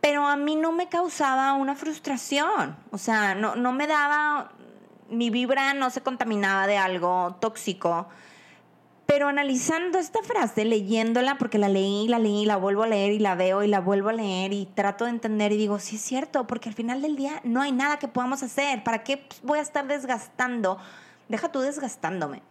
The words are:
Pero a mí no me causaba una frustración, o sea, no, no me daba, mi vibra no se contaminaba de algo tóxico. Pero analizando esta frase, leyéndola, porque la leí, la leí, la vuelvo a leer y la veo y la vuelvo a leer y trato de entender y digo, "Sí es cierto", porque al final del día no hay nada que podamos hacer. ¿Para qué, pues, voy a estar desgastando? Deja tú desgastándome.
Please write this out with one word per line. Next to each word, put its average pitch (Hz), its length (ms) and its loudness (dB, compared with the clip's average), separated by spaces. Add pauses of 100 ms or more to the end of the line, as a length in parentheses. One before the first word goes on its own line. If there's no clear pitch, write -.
Pero 294 260 2
a 285 100 2
mí 294 200 0
no 330 160 0
me 349 160 -2
causaba 277 640 0
una 277 220 0
frustración, 285 1000 -2 (160)
o 202 60 -8
sea, 208 360 0
no, 208 220 -2
no 247 160 0
me 285 140 -2
daba, 294 680 0 (580)
mi 233 180 0
vibra 262 460 2
no 262 160 0
se 254 100 -6
contaminaba 202 680 0
de 202 120 2
algo 180 640 0
tóxico. 185 680 -2 (960)
Pero 285 220 4
analizando 285 680 0
esta 381 240 -2
frase, 226 440 0
leyéndola, 226 720 2
porque 220 180 0
la 202 140 4
leí, 196 380 2
la 240 100 4
leí, 208 260 2
la 208 120 4
vuelvo 196 260 2
a 226 60 2
leer 202 240 2
y 214 60 0
la 202 160 2
veo 185 280 2
y 208 40 2
la 202 140 4
vuelvo 196 300 2
a - 20 0
leer 196 400 -2
y 202 140 -4
trato 202 380 -2
de 240 60 -2
entender 214 400 0
y 214 60 2
digo, 208 220 0
"Sí 208 180 -10
es 214 60 -8
cierto", 262 440 -2
porque 233 220 -6
al 208 60 -10
final 240 260 -4
del 302 160 -2
día 277 260 -6
no 247 200 0
hay 285 100 0
nada 285 260 0
que 294 80 -6
podamos 254 360 -2
hacer. 269 420 -2
¿Para 226 200 -2
qué, 277 120 -2
pues, - 260 -18
voy 294 180 0
a - 20 -4
estar 294 240 -4
desgastando? 247 920 -2 (500)
Deja 226 220 -2
tú 277 100 -2
desgastándome. 190 920 -4